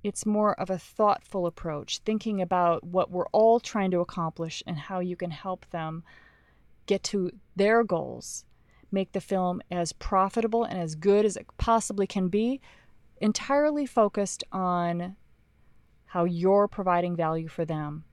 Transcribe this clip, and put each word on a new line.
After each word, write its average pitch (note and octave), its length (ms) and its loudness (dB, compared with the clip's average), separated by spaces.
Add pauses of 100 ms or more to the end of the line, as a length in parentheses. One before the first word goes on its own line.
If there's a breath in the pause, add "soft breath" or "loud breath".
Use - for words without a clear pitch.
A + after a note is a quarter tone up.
It's - 180 -6
more G#3+ 360 2
of F#3 100 -6
a F#3 80 -2
thoughtful - 680 0
approach, D#3+ 520 -6
thinking G#3+ 420 -2
about F3 440 2
what F3 260 0
we're F3+ 220 -2
all A3+ 260 6
trying G3 320 -2
to F3+ 80 2
accomplish E3 640 -6
and E3 140 -6
how F#3 220 -8
you F3+ 160 -4
can F3 160 -8
help F#3 380 -10
them D#3+ 340 -8 (840 soft breath)
get G3 160 2
to F#3 300 -2 (240)
their G#3+ 260 4
goals, D3+ 600 -4 (480 soft breath)
make G3 180 0
the F#3+ 100 -4
film F#3 480 -2
as F3 240 -2
profitable G#3+ 680 0
and - 160 -4
as D#3+ 160 -4
good G3+ 300 4
as G#3 120 0
it - 120 -14 (100)
possibly G#3+ 480 2
can F#3 220 0
be, A3+ 320 0 (600 soft breath)
entirely D4 640 2
focused G#3 680 0
on F3+ 640 -2 (880)
how - 180 -2
you're F#3 460 4
providing F3 480 0
value D#3+ 320 -2
for E3 160 -4
them D#3 480 -6